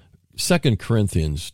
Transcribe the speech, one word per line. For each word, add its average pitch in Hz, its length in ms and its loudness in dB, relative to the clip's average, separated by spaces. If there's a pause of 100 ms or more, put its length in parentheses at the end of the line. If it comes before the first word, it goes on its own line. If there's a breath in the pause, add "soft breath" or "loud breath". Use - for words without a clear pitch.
(380 soft breath)
Second 151 420 2
Corinthians 87 760 -2